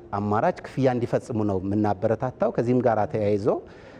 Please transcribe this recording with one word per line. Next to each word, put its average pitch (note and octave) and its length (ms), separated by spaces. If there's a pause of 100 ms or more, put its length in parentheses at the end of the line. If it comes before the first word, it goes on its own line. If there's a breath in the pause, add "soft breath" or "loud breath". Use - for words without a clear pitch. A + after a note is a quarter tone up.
(120)
አማራጭ G#2 480
ክፍያ - 300
እንዲፈጽሙ A#2+ 540
ነው G2 140
የምናበረታታው። G#2 920
ከዚህም B2 300
ጋር A2+ 240
ተያይዞ G#2 400 (540 loud breath)